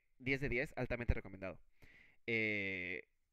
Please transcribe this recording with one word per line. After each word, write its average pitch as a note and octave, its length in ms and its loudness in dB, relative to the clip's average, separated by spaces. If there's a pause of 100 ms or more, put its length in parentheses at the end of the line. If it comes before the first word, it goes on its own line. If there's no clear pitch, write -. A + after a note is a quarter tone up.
(200)
diez C3 220 0
de C#3 80 0
diez, B2 280 0
altamente A#2+ 360 2
recomendado. G2 460 -4 (680)
Eh... G2 760 0 (300)